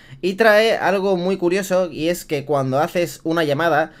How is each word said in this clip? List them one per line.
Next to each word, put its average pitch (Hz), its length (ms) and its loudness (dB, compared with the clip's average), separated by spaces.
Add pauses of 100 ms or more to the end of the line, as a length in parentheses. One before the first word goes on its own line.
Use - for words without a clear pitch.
(240)
Y 185 120 0
trae 214 420 4
algo 190 400 0
muy 185 200 -2
curioso 185 540 0
y 151 180 -4
es 180 160 -4
que 139 220 -4
cuando 135 320 0
haces 170 460 -2
una 165 180 0
llamada, 156 480 0 (100)